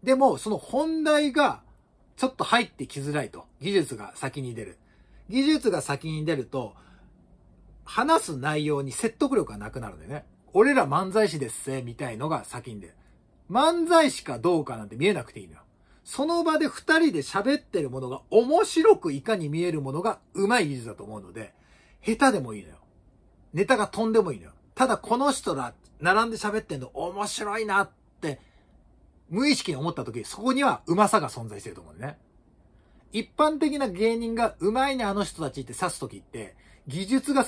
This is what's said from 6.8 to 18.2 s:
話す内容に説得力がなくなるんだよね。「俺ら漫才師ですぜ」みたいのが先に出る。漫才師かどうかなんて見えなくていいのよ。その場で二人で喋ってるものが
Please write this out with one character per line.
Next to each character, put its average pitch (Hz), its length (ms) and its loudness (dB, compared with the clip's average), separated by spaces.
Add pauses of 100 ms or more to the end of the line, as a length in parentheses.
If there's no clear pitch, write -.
話 302 400 2
す 151 140 -8
内 151 280 -2
容 147 160 0
に 135 100 -8
説 - 260 -4
得 269 180 0
力 151 160 0
が 104 60 -12
な 104 140 -12
く - 80 -10
な 107 100 -10
る 101 60 -18
ん - 40 -20
だ - 60 -20
よ - 60 -12
ね。 - 140 -12 (280)
「俺 254 200 8
ら 214 140 4
漫 180 260 0
才 214 160 4
師 156 100 -6
で 113 100 -6
す - 160 -10
ぜ」 135 200 -6
み 117 100 -12
た 131 160 -8
い 110 60 -10
の 147 120 -4
が 143 140 -4
先 117 300 -12
に 104 80 -12
出 85 60 -20
る。 - 80 -20 (540)
漫 320 380 2
才 330 240 6
師 - 120 -10
か 123 160 -8
ど 165 220 2
う 131 40 -4
か 120 120 -10
な 104 80 -10
ん 98 40 -16
て 107 60 -14
見 143 120 0
え 208 60 4
な 139 100 -4
く - 100 -18
て 107 80 -14
い - 20 -16
い 90 40 -20
の 78 80 -20
よ。 - 60 -20 (420)
そ - 220 -4
の 339 180 0
場 311 140 2
で 302 100 2
二 - 320 2
人 320 120 4
で 165 80 -2
喋 202 380 0
っ - 40 -6
て - 200 -4
る 139 80 -4
も 131 100 -8
の 131 100 -8
が 131 200 -10